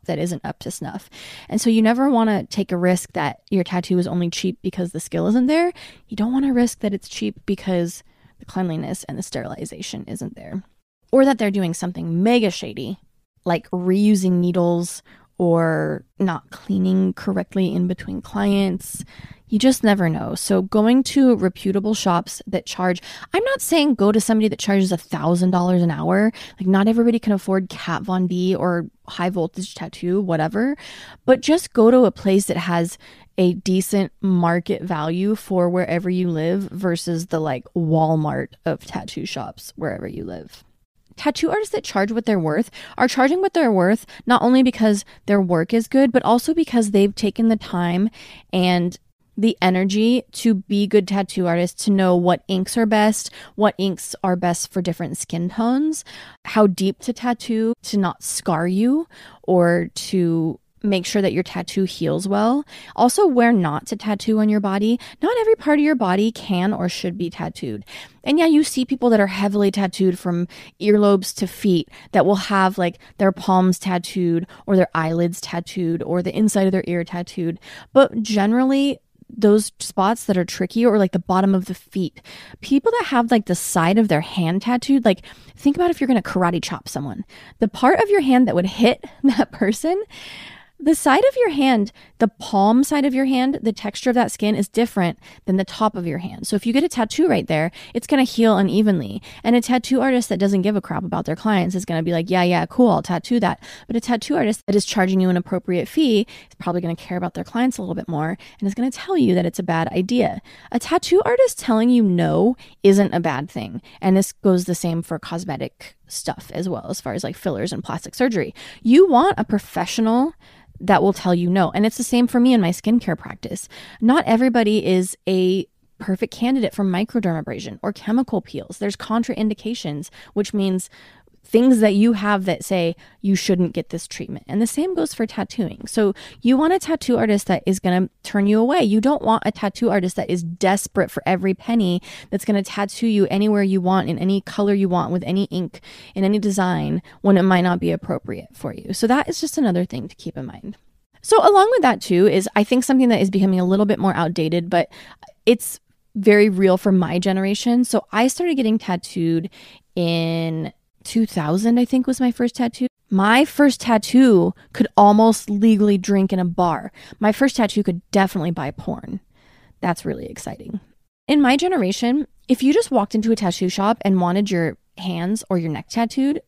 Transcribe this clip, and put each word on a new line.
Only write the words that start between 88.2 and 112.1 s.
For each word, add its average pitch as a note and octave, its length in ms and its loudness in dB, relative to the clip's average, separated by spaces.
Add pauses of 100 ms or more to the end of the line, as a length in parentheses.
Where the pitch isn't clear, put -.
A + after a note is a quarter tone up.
hand B3+ 260 4
that - 60 -2
would F3 140 0
hit A#3+ 360 2 (120)
<laughs> - 80 -18
that B3+ 280 2
person, D#4+ 520 -2 (760)
the D#4 160 2
side D4 360 2
of - 80 -4
your A#4 140 2
hand, C4 420 2 (240)
the - 100 2
palm G#3+ 560 2
side C#4+ 220 0
of C#4 80 0
your C4+ 100 0
hand, C4 400 0
the A3 80 0
texture - 380 -6
of B3 40 0
that A#3+ 160 2
skin G#3 260 -2
is G3 120 -2
different G3+ 500 -2 (280)
than F#3+ 100 0
the F#3+ 80 0
top G#3+ 320 -4
of F3+ 100 -6
your E3 120 -4
hand. F#3 280 -10
So G#3+ 120 -2
if - 80 -4
you A#3 80 -2
get C#4 100 2
a F4 60 0
tattoo B3 400 0
right A3 180 0
there, D#3+ 240 0 (220)
it's A#3 120 -6
gonna C4+ 180 2
heal A3+ 340 2
unevenly. F#3 640 0 (200)
And A#3 140 2
a A#3+ 60 4
tattoo B3 400 0
artist B3+ 260 0
that F#3 100 -2
doesn't G3 260 2
give G#3 120 0
a G3+ 60 -2
crap - 240 -8
about E3+ 180 -4
their D#3 120 -4
clients F#3 400 -2
is F#3 100 -4
gonna D#3+ 180 -4
be E3 80 -2
like, E3+ 180 -2
"Yeah, F3+ 140 2
yeah, F3 220 2
cool, B3 240 2
I'll D#3+ 120 2
tattoo G#3 380 -4
that." - 240 -2 (240)
But A3+ 80 -6
a A3+ 60 -2
tattoo A#3+ 340 -4
artist A3 320 -2
that G3 80 0
is G3+ 80 2
charging F#3+ 380 0
you F#3 80 2
an F3+ 80 2
appropriate F3+ 500 -4
fee A#3+ 400 0 (220)
is - 100 -20
probably F3 220 -2
gonna E3+ 160 -2
care - 200 -8
about F3 180 -6
their F3 100 -8
clients B3 320 -2
a A3+ 40 -10
little F3 140 -6
bit - 140 -8
more D#3+ 280 -4 (220)
and G3+ 80 -2
is G3 80 -4
gonna B3+ 160 -2
tell F#4 260 -4
you A#3 160 4
that F3+ 120 2
it's E3+ 140 -6
a F#3 40 -6
bad E3 300 -2
idea. G3 480 -2 (320)
A A#3+ 40 -2
tattoo F4+ 480 0
artist B4 320 2
telling A#3 320 2
you A#3+ 140 6
no F3 540 2 (260)